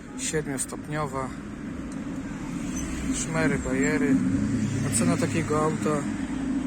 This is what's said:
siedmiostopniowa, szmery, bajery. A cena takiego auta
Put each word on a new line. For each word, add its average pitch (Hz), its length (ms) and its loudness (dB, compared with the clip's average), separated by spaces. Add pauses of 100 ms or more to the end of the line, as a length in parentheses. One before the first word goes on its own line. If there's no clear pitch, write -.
(180)
siedmiostopniowa, 143 1120 -4 (1900)
szmery, 156 440 2
bajery. 135 560 2 (720)
A - 100 4
cena 170 200 4
takiego 156 460 2
auta 151 320 2 (720)